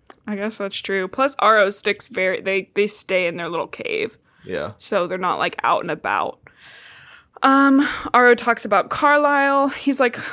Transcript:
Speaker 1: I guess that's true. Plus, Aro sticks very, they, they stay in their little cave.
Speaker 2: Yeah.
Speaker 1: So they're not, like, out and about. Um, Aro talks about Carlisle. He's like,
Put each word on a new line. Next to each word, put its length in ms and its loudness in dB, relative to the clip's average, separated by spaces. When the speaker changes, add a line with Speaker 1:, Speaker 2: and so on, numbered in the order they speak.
Speaker 1:
I 80 -6
guess 200 -6
that's 220 -8
true. 300 -4
Plus, 280 -2
Aro 360 4
sticks 360 -4
very, 320 -2
they, 340 -4
they 120 0
stay 400 -2
in 100 -6
their 120 -8
little 200 -4
cave. 500 -6
Speaker 2:
Yeah. 340 -8
Speaker 1:
So 280 -2
they're 120 -6
not, 200 -2
like, 240 -4
out 200 2
and 80 -6
about. 500 -4
Um, 440 6
Aro 220 6
talks 280 -2
about 260 0
Carlisle. 800 2
He's 320 -2
like, 180 0